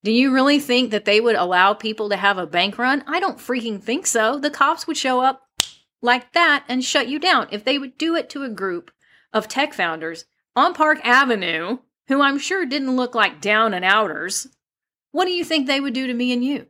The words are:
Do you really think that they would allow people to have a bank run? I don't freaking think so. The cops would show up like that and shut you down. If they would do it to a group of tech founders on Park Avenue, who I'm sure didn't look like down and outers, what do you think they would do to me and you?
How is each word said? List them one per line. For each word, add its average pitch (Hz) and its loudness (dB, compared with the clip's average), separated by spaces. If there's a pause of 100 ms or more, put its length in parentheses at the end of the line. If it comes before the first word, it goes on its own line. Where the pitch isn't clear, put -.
Do 208 0
you 254 4
really 277 4
think 254 0
that 208 -2
they 208 4
would 233 2
allow 180 2
people 214 -6
to 196 0
have 196 0
a 170 -6
bank 175 -2
run? 262 0
I 320 -4
don't 359 -4
freaking 226 -6
think 262 -4
so. 233 0
The 294 -2
cops 294 0
would 311 -4
show 254 0
up 262 0 (580)
like 247 0
that 311 4
and 254 -2
shut 262 0
you 285 -4
down. 302 2
If 208 -8
they 285 0
would 269 -10
do 330 -2
it - -4
to 277 -10
a 262 -8
group 180 -8 (400)
of 214 -2
tech 294 -4
founders 160 -6 (300)
on 330 2
Park 302 2
Avenue, 226 0 (300)
who 277 2
I'm 277 2
sure 359 -2
didn't 262 -2
look 247 -2
like 214 0
down 214 2
and 180 -4
outers, 196 0 (640)
what 349 0
do 370 -4
you 349 -4
think 294 -2
they 277 0
would 277 -4
do 262 -4
to 247 -4
me 247 0
and 247 -2
you? 269 -4